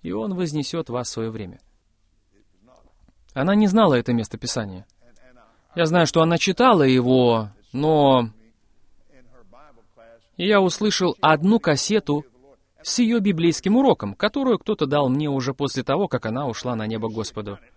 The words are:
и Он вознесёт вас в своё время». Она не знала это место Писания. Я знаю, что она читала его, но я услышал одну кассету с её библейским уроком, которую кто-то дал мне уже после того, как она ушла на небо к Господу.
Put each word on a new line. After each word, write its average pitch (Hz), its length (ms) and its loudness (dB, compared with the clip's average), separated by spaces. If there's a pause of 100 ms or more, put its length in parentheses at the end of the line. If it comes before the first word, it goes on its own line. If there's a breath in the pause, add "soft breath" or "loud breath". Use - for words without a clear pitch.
и 165 100 -10
Он 208 220 -6
вознесёт 160 560 -6
вас 120 200 -6
в - 20 -10
своё 113 180 -6
время». 107 300 -14 (1700)
Она 160 200 0
не 214 140 4
знала 190 260 4
это 123 200 0
место 113 260 -4
Писания. 101 480 -8 (880)
Я 170 100 0
знаю, 165 220 4
что 165 160 2
она 165 160 0
читала 214 420 4
его, 123 680 2 (220)
но 139 600 2 (2000)
я 196 260 2
услышал 190 600 0
одну 160 380 2
кассету 151 640 -2 (560)
с - 160 -4
её 233 220 2
библейским 185 560 0
уроком, 214 400 2
которую 254 420 -2
кто-то 175 300 -4
дал 143 220 2
мне 147 200 0
уже 135 240 -4
после 135 300 -4
того, 160 240 -2
как - 180 -4
она 117 220 -6
ушла 120 280 -6
на 107 120 -6
небо 113 220 -6
к 110 40 -12
Господу. 104 460 -8 (180)